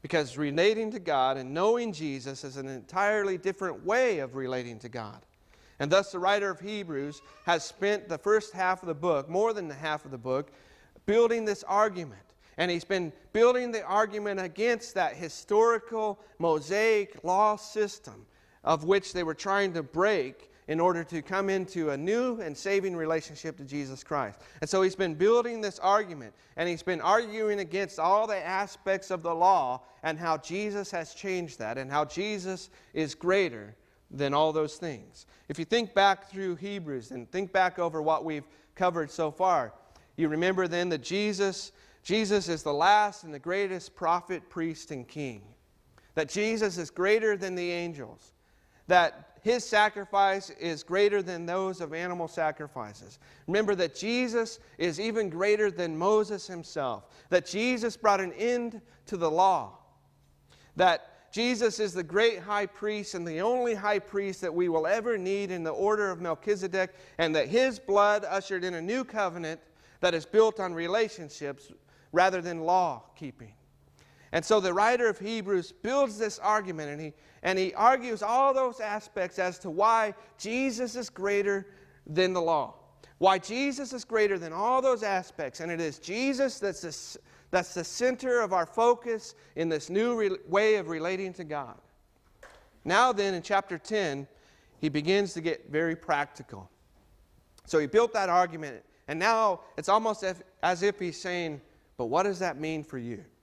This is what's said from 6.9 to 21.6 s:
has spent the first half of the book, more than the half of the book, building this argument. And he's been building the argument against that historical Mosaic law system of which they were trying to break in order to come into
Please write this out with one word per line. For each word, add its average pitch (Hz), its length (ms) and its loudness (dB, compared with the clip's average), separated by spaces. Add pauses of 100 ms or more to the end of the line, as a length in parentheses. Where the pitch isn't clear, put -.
has 170 180 2
spent 208 440 -2
the 165 80 -6
first 214 360 0
half 185 280 0
of 185 60 -12
the 165 80 -4
book, 147 340 0
more 208 240 2
than 202 140 -6
the 151 80 -10
half 151 300 -4
of 139 80 -14
the 127 60 -12
book, 127 340 -2 (520)
building 226 400 4
this 208 200 -2
argument. 180 580 0 (360)
And 175 120 2
he's 170 140 -2
been 180 280 -2 (200)
building 240 400 6
the 220 100 -4
argument 208 560 0
against 208 560 -2
that 165 220 0
historical 214 1040 0 (180)
Mosaic 196 840 2
law 208 320 2
system 196 680 -6 (380)
of 156 220 0
which 190 280 2
they 175 120 -2
were 160 100 -4
trying 196 380 0
to 165 100 -4
break 156 640 0 (220)
in 156 100 0
order 170 240 4
to 160 180 -6
come 196 300 -2
into 180 400 -2